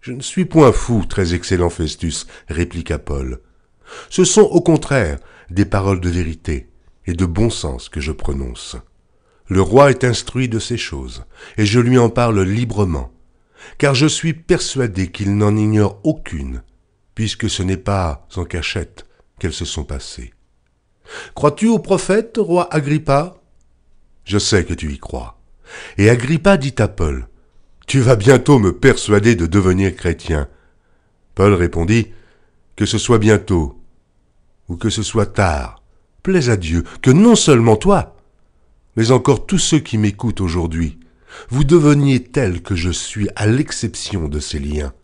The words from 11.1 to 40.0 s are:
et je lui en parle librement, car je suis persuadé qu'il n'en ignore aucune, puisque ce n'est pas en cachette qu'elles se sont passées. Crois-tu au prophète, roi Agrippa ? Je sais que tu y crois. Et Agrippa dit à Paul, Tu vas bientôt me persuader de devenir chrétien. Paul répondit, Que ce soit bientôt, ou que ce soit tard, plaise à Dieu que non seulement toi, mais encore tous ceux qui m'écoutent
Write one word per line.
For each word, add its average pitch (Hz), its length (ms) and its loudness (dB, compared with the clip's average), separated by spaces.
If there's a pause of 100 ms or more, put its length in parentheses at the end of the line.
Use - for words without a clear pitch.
et 107 100 2
je 104 120 2
lui 123 200 4
en 117 100 4
parle 113 320 0
librement, 98 720 -2 (680)
car 139 160 2
je 135 120 2
suis 160 280 -2
persuadé 120 760 -4
qu'il 101 260 -4
n'en 104 200 2
ignore 107 460 0
aucune, 71 600 -6 (520)
puisque 110 340 -4
ce - 140 -4
n'est 92 140 -2
pas 90 580 -4
en 90 100 -6
cachette - 600 -8 (320)
qu'elles 85 140 -6
se - 120 -8
sont 76 200 -8
passées. 62 480 -14 (1000)
Crois-tu 147 340 0
au 226 100 2
prophète, 196 600 -2
roi 175 360 0
Agrippa ? 151 640 -2 (880)
Je 101 140 -2
sais 98 260 0
que 85 100 -6
tu 76 180 -8
y 65 60 -12
crois. - 400 -14 (600)
Et 101 120 6
Agrippa 151 460 2
dit 139 220 -4
à 104 100 2
Paul, 69 400 -6 (580)
Tu 135 140 2
vas 123 160 6
bientôt 127 420 6
me 95 180 4
persuader 107 600 4
de 85 100 -2
devenir 92 480 2
chrétien. 78 540 -4 (880)
Paul 101 180 4
répondit, 87 540 0 (680)
Que 104 120 -2
ce 107 120 -2
soit 117 200 2
bientôt, 101 600 0 (880)
ou 87 80 -10
que 110 140 -2
ce 104 140 -6
soit 104 220 -2
tard, 80 580 -4 (400)
plaise 175 260 2
à 113 60 2
Dieu 82 260 -2 (200)
que 131 100 4
non 220 240 6
seulement 117 400 4
toi, 185 400 0 (800)
mais 113 140 2
encore 127 360 2
tous 190 120 0
ceux 156 200 2
qui - 200 -4
m'écoutent 104 420 -2